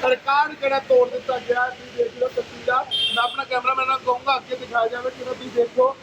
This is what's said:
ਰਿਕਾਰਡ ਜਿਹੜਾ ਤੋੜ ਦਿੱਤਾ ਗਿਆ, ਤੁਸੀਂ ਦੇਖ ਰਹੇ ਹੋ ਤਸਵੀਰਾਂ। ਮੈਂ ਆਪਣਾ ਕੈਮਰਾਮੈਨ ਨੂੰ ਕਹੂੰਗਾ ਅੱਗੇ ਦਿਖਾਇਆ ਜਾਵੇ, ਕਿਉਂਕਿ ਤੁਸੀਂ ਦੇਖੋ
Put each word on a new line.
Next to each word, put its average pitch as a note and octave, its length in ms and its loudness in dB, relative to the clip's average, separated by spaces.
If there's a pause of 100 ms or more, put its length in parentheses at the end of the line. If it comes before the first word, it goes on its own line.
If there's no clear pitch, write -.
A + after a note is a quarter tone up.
(100)
ਰਿਕਾਰਡ C#4+ 500 2
ਜਿਹੜਾ C4+ 180 0
ਤੋੜ B3 320 4
ਦਿੱਤਾ B3 280 -4
ਗਿਆ, A#3+ 300 0
ਤੁਸੀਂ B3 280 -12
ਦੇਖ A#3+ 160 0
ਰਹੇ B4 120 -2
ਹੋ B4+ 40 -2
ਤਸਵੀਰਾਂ। - 560 -2
ਮੈਂ - 400 0
ਆਪਣਾ A#3+ 200 -4
ਕੈਮਰਾਮੈਨ B3+ 440 0
ਨੂੰ C4 100 0
ਕਹੂੰਗਾ B3+ 380 0
ਅੱਗੇ B3+ 200 -6
ਦਿਖਾਇਆ A#3 320 0
ਜਾਵੇ, B3 220 -4
ਕਿਉਂਕਿ B3+ 240 -8
ਤੁਸੀਂ B3+ 200 -12
ਦੇਖੋ B3 480 4